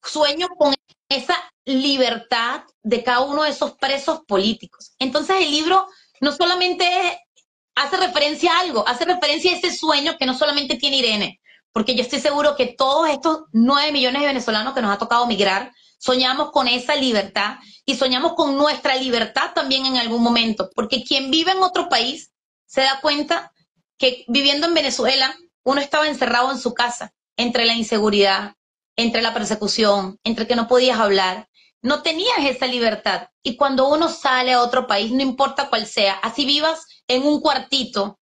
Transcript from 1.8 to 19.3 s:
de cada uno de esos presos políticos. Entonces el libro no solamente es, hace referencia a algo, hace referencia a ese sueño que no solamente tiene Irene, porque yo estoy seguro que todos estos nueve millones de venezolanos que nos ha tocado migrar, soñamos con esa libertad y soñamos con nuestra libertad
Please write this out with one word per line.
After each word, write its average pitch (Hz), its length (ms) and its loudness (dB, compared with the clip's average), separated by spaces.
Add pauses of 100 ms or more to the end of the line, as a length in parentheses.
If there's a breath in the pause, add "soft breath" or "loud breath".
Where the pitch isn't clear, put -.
de 214 220 0
cada 247 160 2
uno 285 220 0
de 302 80 2
esos - 220 -4
presos 277 540 -2
políticos. 202 720 -4
Entonces 302 420 0
el 311 100 0
libro 349 360 2 (360 loud breath)
no 285 100 2
solamente 359 540 0
es, 359 300 0 (580)
hace 277 240 0
referencia 294 560 0
a 349 60 4
algo, 285 280 -2
hace 247 160 -2
referencia 339 480 0
a 349 40 -2
ese 349 200 -4
sueño 311 400 0
que - 80 -4
no 254 80 0
solamente 285 440 -2
tiene 277 200 -2
Irene, 214 440 -2 (300 soft breath)
porque 226 240 -2
yo 233 60 0
estoy 247 180 -2
seguro 294 380 0
que - 220 -2
todos 294 320 2
estos 311 320 -2 (100)
nueve 285 400 2
millones 269 300 0
de 294 60 2
venezolanos 240 440 -2
que 262 80 -4
nos 214 100 0
ha 202 80 -2
tocado 240 280 0
migrar, 202 440 0 (280 soft breath)
soñamos 254 520 0
con 269 160 2
esa 247 300 0
libertad 214 600 -2 (280 loud breath)
y 277 120 -2
soñamos 262 360 0
con 294 240 0
nuestra 277 400 2
libertad 262 580 -2